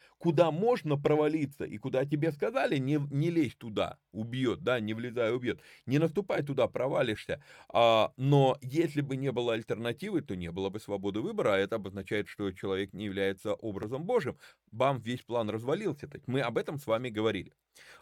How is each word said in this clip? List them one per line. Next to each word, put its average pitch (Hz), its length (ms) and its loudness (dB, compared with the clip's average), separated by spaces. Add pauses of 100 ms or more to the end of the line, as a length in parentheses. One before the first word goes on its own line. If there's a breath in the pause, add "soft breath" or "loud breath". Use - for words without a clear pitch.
(180 soft breath)
куда 165 320 4
можно 170 460 2
провалиться, 151 680 2
и - 140 -8
куда 131 260 -2
тебе 151 280 0
сказали: 226 460 0
"Не, 135 200 2 (120)
не 143 200 2
лезь 160 260 2
туда, 98 420 -4 (140)
убьёт, 110 500 -2
да, 120 180 2
не 107 140 -2
влезай, 117 400 0
убьёт, 117 260 -2 (260 loud breath)
не 131 120 2
наступай 165 440 0
туда, 131 260 0
провалишься". 120 720 -2 (260 loud breath)
А, 113 480 6
но 135 460 4
если 143 380 -2
бы 139 160 -2
не 135 160 -2
было 120 220 0
альтернативы, 117 680 -4
то 104 140 -6
не 85 140 -6
было 95 180 -2
бы 95 120 -8
свободы 101 400 -4
выбора, 156 340 0
а 95 40 4
это 98 180 0
обозначает, 101 520 -6
что 98 240 -6
человек 98 400 -2
не 104 140 -6
является 98 480 -2
образом 110 500 -6
Божьим. 196 340 0 (320 loud breath)
Бам, 127 300 0
весь 117 220 -6
план 113 280 -2
развалился. 143 560 -2
Так - 200 -16
мы 127 140 0
об 120 180 0
этом 156 200 -4
с - 80 -16
вами 113 220 0
говорили. 107 440 0 (500 loud breath)